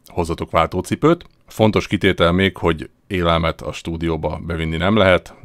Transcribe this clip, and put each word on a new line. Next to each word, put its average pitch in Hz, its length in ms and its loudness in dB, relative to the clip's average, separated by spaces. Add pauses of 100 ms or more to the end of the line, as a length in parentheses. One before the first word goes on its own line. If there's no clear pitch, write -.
hozzatok 82 460 -6
váltócipőt. 95 720 0 (220)
Fontos 107 400 2
kitétel 90 440 2
még, 92 260 0
hogy 82 320 -2 (180)
élelmet 85 540 0
a - 100 -8
stúdióba 82 720 -6
bevinni 82 340 -4
nem 95 180 0
lehet, 95 380 2 (120)